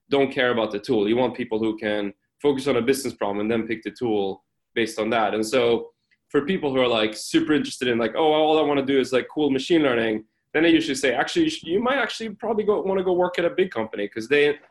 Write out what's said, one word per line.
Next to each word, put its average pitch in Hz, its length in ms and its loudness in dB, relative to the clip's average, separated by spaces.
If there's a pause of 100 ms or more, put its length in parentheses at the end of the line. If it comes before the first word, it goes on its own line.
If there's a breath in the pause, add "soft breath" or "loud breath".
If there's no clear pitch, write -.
don't 139 240 2
care 123 200 0
about 113 180 -2
the 101 80 -4
tool. 107 300 0
You 113 80 2
want 123 180 0
people 120 240 -4
who 110 180 -2
can 104 380 -4 (260)
focus 135 280 0
on 123 80 2
a 117 60 0
business 127 320 0
problem 101 260 -4
and 107 100 -2
then 113 160 -2
pick 110 160 -8
the 104 80 -8
tool 101 540 -4 (300)
based 110 240 -2
on 110 120 -2
that. 107 240 0
And 110 100 -2
so 120 460 2 (380)
for 143 140 0
people 147 300 -2
who 131 80 2
are, 123 80 4
like, 110 260 0
super 160 380 0
interested 131 360 -2
in, 117 100 0
like, 113 160 -2
"Oh, 156 180 2
all 156 260 4
I 156 40 4
wanna 139 240 0
do 139 120 2
is, 123 140 0
like, 120 160 0
cool 147 220 0
machine 151 320 2
learning," 113 420 0 (300)
then 156 100 2
I 170 40 4
usually 151 260 4
say, 131 180 0
"Actually, 160 340 0
you 156 40 0
sh-, - 140 -8
you 175 180 -2
might 262 160 0
actually 226 320 -6
probably 214 340 -4
go, 196 160 0
wanna 190 220 0
go 185 100 0
work 180 260 0
at 170 60 2
a 170 60 2
big 185 200 0
company, 110 380 -4
'cause 113 200 -10
they, 147 300 2 (120)